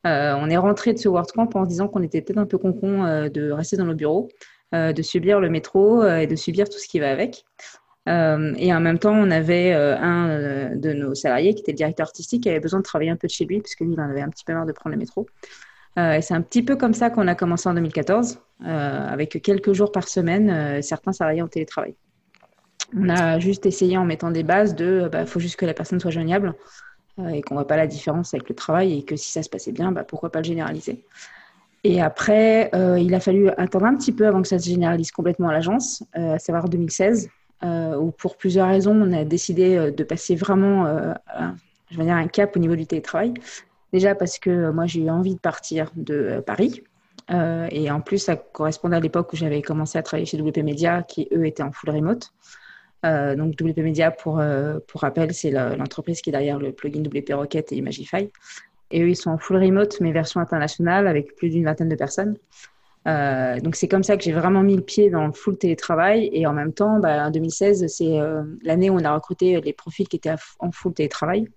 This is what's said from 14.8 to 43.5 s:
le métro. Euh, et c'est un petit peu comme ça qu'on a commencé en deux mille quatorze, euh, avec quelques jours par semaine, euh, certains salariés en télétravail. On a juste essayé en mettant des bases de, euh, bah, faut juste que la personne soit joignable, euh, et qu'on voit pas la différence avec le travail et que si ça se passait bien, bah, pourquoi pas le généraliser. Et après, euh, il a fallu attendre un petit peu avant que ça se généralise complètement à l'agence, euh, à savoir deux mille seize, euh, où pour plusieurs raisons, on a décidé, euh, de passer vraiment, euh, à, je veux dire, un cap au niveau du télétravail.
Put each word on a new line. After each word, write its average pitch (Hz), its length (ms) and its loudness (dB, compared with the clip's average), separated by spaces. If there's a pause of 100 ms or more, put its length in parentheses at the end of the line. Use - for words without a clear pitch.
le - 40 -2
métro. - 280 -8 (720)
Euh, 165 140 2
et 156 100 2
c'est 170 100 -4
un 165 80 0
petit 240 220 0
peu 269 120 2
comme 233 200 2
ça 233 160 2
qu'on 208 160 2
a 175 80 2
commencé 175 340 0
en 175 60 0
deux 170 60 2
mille 160 120 -2
quatorze, 208 460 0 (260)
euh, 143 420 -4
avec 151 360 -6
quelques 196 300 2
jours 208 180 2
par - 160 -4
semaine, 190 420 2
euh, 147 320 0
certains 175 320 -6
salariés 165 300 0
en 165 40 -6
télétravail. - 460 -6 (1040)
On 185 100 2
a 170 300 2
juste 190 300 0
essayé 185 320 2
en 185 60 2
mettant 165 260 -2
des 165 100 -2
bases 185 320 2
de, 180 300 0
euh, 165 60 -2
bah, 160 180 -2
faut 175 120 -4
juste 170 180 -6
que 180 100 0
la 160 80 -2
personne 175 240 -2
soit 175 100 -2
joignable, 165 460 0 (640)
euh, 185 80 -8
et 151 140 -4
qu'on - 140 -8
voit 143 120 -2
pas 151 80 2
la 156 120 2
différence 151 460 -4
avec 135 140 -6
le - 80 -6
travail 170 420 0
et 139 60 -6
que 151 140 -6
si - 160 -10
ça 156 100 -4
se - 60 -10
passait 120 240 -8
bien, 180 180 -2
bah, 175 140 -4
pourquoi 165 260 -8
pas 160 80 -4
le 160 60 -4
généraliser. 160 580 -6 (800)
Et 180 180 4
après, 220 720 4
euh, 180 240 4
il 175 160 4
a 185 60 2
fallu 190 300 4
attendre 185 360 0
un 262 120 4
petit 277 160 0
peu 214 140 4
avant 190 140 4
que 185 60 0
ça 185 100 2
se 175 120 -2
généralise 170 420 0
complètement 170 380 0
à - 20 2
l'agence, 180 540 -2 (120)
euh, 165 180 0
à 165 40 -4
savoir 170 300 -2
deux 175 80 -2
mille 170 120 0
seize, 202 400 2 (360)
euh, 165 320 -2
où 160 140 -2
pour - 260 -8
plusieurs 185 320 2
raisons, 196 260 4
on 202 160 4
a 156 140 0
décidé, 180 500 2
euh, 156 160 2
de 147 140 -4
passer 170 320 -2
vraiment, 196 480 2
euh, 160 260 -2 (160)
à, 175 260 -8 (360)
je 170 80 -12
veux 160 80 -2
dire, 175 100 2
un 165 140 0
cap 202 260 0
au 180 40 2
niveau 165 180 2
du 160 100 -6
télétravail. 180 460 -4 (580)